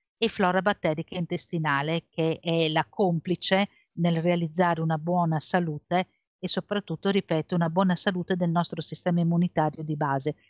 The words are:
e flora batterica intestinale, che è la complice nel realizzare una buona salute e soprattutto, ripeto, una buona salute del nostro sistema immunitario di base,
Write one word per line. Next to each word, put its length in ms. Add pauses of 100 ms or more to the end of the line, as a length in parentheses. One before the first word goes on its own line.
(160)
e 120
flora 340
batterica 520
intestinale, 920
che 320
è 300
la 180
complice 800 (300)
nel 240
realizzare 580
una 160
buona 440
salute 680 (300)
e 100
soprattutto, 600
ripeto, 440
una 140
buona 280
salute 400
del 140
nostro 300
sistema 400
immunitario 600
di 140
base, 400 (140)